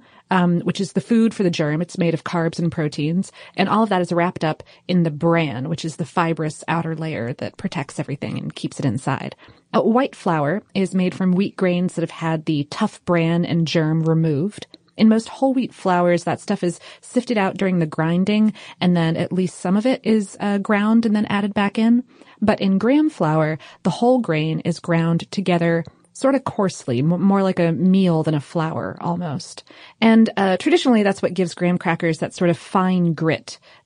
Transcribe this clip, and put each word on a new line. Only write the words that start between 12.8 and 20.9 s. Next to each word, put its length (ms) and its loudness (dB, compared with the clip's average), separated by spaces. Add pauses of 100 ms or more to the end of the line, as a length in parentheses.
bran 400 2
and 200 0
germ 360 0
removed. 640 0 (320)
In 100 6
most 200 2
whole 260 0
wheat 180 -2
flours, 520 2
that 160 -4
stuff 220 -4
is 160 -2 (220)
sifted 380 -2
out 180 -2
during 220 0
the 80 2
grinding, 640 2 (280)
and 160 4
then 200 2
at 160 -4
least 260 -2
some 180 0
of 100 0
it 180 0
is, 340 0
uh, 200 -2
ground 460 2